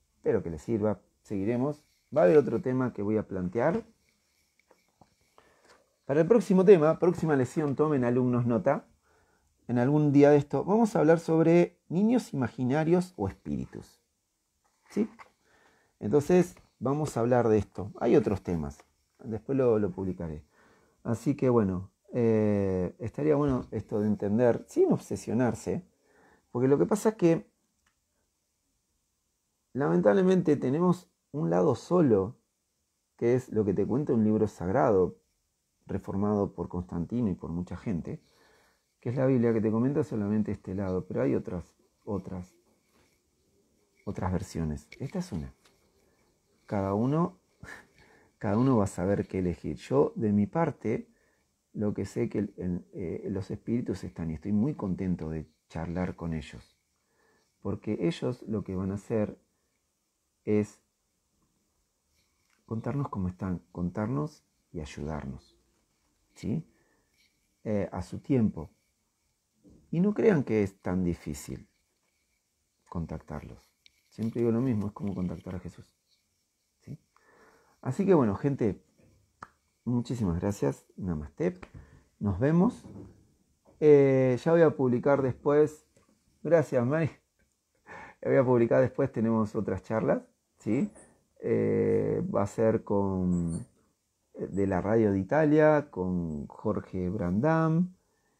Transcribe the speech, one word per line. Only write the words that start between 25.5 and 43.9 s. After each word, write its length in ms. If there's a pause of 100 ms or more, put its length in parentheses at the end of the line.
porque 160
lo 120
que 80
pasa 240
es 40
que 320 (2250)
lamentablemente 840
tenemos 520 (220)
un 200
lado 260
solo, 600 (800)
que 200
es 140
lo 140
que 100
te 120
cuenta 260
un 120
libro 240
sagrado, 720 (640)
reformado 680
por 140
Constantino 600
y 40
por 160
mucha 260
gente, 440 (800)
que 80
es 80
la 100
Biblia, 260
que 80
te 100
comenta 340
solamente 480
este 220
lado, 320
pero 160
hay 120
otras, 400 (300)
otras, 500 (1500)